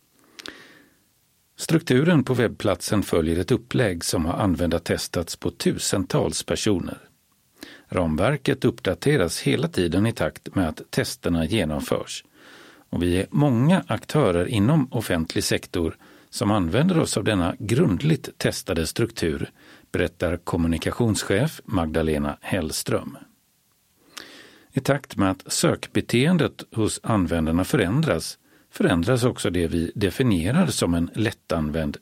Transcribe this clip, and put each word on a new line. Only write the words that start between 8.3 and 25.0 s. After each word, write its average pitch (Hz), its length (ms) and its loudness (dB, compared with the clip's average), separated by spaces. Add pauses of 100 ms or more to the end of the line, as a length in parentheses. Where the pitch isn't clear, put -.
uppdateras 113 760 0
hela 131 280 0
tiden 90 380 0
i 113 60 0
takt - 420 -6
med 87 140 0
att - 220 -10
testerna 87 540 -2
genomförs. 80 800 -2 (640)
Och 85 120 -2
vi 87 140 2
är 95 140 0
många 143 560 4
aktörer 101 600 0
inom 127 460 2
offentlig 95 520 -2
sektor - 520 -2 (340)
som 104 200 0
använder 110 480 2
oss - 180 0
av 107 80 0
denna 95 340 2
grundligt 123 800 0
testade 85 480 -2
struktur, - 640 -4 (420)
berättar 87 440 -2
kommunikationschef 98 1300 0
Magdalena 78 760 0
Hellström. - 760 -4 (1600)
I 131 80 -4
takt - 360 -2